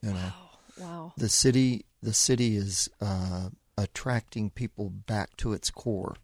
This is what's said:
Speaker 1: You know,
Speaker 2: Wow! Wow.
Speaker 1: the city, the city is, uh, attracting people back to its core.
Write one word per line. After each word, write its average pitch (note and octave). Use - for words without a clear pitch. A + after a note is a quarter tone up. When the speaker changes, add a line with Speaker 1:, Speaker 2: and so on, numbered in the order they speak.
Speaker 1:
You G#2+
know, -
Speaker 2:
Wow! F#2
Wow. E3+
Speaker 1:
the A#2
city, B2+
the A2
city A#2+
is, G2
uh, F#2
attracting A2
people G#2
back G2+
to A2+
its -
core. -